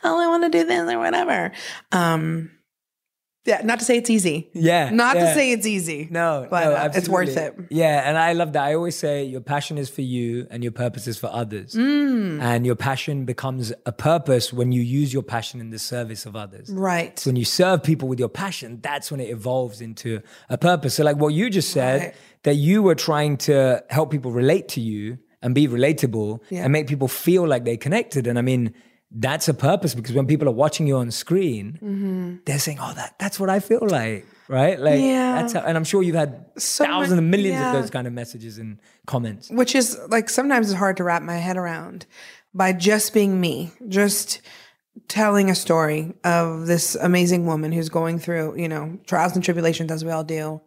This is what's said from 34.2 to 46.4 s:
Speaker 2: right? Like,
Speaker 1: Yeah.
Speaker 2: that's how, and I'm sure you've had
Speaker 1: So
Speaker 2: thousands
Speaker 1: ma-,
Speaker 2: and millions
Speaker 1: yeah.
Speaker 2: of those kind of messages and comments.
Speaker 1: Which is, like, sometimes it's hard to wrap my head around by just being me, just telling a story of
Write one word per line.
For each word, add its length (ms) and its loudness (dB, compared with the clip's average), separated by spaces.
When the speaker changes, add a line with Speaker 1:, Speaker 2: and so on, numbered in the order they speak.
Speaker 2:
right? 280 4
Like, 220 4
Speaker 1:
Yeah. 360 2
Speaker 2:
that's 180 -2
how, 80 -2
and 160 0
I'm 80 0
sure 180 2
you've 120 0
had 280 -2
Speaker 1:
So 260 0
Speaker 2:
thousands 300 0
Speaker 1:
ma-, 60 6
Speaker 2:
and 120 4
millions 220 2
Speaker 1:
yeah. 200 0
Speaker 2:
of 80 2
those 100 -4
kind 160 -4
of 60 -8
messages 440 -12
and 220 -12
comments. 440 -4
Speaker 1:
Which 260 2
is, 220 2
like, 200 2
sometimes 420 2
it's 60 0
hard 200 2
to 80 -2
wrap 160 2
my 160 -6
head 180 -4
around 500 -8
by 200 2
just 400 2
being 260 4
me, 320 -2
just 540 0
telling 420 4
a 60 4
story 580 0
of 440 0